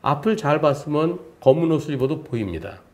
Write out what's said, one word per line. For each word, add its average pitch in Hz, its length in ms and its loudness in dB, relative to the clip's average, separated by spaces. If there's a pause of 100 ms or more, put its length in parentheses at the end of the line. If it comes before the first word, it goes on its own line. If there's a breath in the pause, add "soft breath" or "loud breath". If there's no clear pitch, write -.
앞을 175 360 0
잘 147 240 0
봤으면 151 580 0 (220)
검은 165 300 4
옷을 151 240 -2
입어도 139 280 -2
보입니다. 98 580 -8 (120)